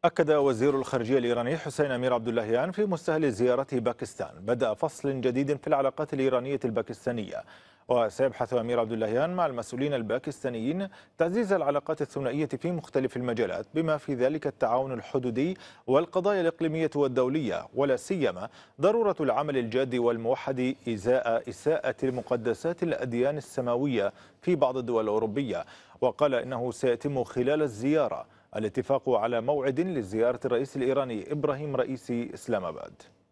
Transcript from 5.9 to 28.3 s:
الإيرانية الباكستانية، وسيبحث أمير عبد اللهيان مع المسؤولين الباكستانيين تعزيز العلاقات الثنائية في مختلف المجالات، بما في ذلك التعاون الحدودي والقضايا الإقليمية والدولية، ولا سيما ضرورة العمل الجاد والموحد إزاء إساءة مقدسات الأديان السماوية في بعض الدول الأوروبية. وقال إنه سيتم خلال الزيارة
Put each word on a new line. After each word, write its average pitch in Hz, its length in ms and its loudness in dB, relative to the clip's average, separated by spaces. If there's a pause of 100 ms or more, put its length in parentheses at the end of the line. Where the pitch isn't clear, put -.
الإيرانية 131 520 0
الباكستانية، 113 800 -4 (440)
وسيبحث 123 680 0
أمير 120 260 0
عبد 110 120 0
اللهيان 117 440 0
مع 180 100 2
المسؤولين 131 480 -2
الباكستانيين 127 920 -4 (300)
تعزيز 190 360 2
العلاقات 147 480 0
الثنائية 139 440 -2
في 147 260 -4
مختلف 139 460 -2
المجالات، 113 560 -2
بما 160 240 0
في 143 160 -4
ذلك 135 340 0
التعاون 131 440 0
الحدودي 127 680 -2 (300)
والقضايا 180 540 2
الإقليمية 160 540 0
والدولية، 131 800 2
ولا 135 220 2
سيما 117 540 -2 (320)
ضرورة 208 380 4
العمل 139 380 0
الجاد 123 380 0
والموحد 127 800 0 (120)
إزاء 117 600 0
إساءة 135 600 -2
مقدسات 123 720 -2
الأديان 131 540 0
السماوية 120 760 -2 (280)
في 180 140 2
بعض 131 220 2
الدول 117 260 0
الأوروبية. 107 600 -2 (360)
وقال 131 340 2
إنه 123 360 -2
سيتم 127 520 0
خلال 135 380 0
الزيارة 131 640 0 (300)